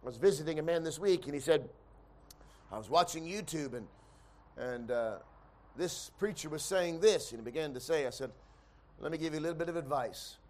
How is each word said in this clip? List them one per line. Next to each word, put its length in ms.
I 40
was 120
visiting 420
a 20
man 220
this 160
week, 240
and 100
he 60
said, 280
"I 80
was 100
watching 360
YouTube, 500
and, 140
and, 340
uh, 280
this 360
preacher 380
was 140
saying 380
this," 320
and 80
he 40
began 300
to 60
say, 260
I 40
said, 220
"Let 100
me 80
give 140
you 80
a 20
little 160
bit 100
of 80
advice. 600